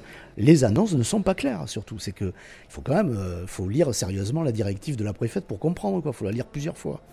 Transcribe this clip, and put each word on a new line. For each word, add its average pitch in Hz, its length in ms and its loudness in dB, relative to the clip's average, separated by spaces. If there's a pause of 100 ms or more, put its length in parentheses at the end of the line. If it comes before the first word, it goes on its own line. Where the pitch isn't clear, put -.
(360)
les 131 300 8
annonces 170 280 4
ne 123 100 4
sont 208 180 0
pas 190 140 2
claires, 240 340 -4
surtout. 107 300 -10
C'est 98 120 -8
que, 101 140 -6
il 90 80 -2 (340)
faut - 140 -14
quand 139 140 0
même, 160 200 2
euh, 90 320 -6
faut 95 220 -4
lire 135 260 2
sérieusement 101 480 -2
la 139 80 0
directive 107 460 -2
de 104 80 -2
la 104 80 -2
préfète 120 320 -4
pour 104 140 -8
comprendre, 180 420 -2
quoi. 147 100 -4
Faut 117 140 -6
la 95 60 -2
lire 120 160 -4
plusieurs 151 300 -8
fois. - 220 -8 (140)